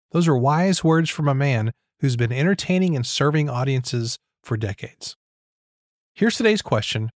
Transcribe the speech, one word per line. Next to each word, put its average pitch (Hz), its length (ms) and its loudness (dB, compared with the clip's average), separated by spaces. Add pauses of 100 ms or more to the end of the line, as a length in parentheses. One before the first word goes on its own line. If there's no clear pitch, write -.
(140)
Those 170 120 2
are 147 120 2
wise 165 480 2
words 160 240 4
from 151 180 -2
a 135 80 2
man 127 380 0 (260)
who's 135 160 0
been 117 160 0
entertaining 180 640 0
and 123 100 -2
serving 147 440 0
audiences 127 680 -2 (240)
for - 140 -4
decades. - 640 -8 (960)
Here's 226 240 0
today's 214 240 2
question. 110 560 -4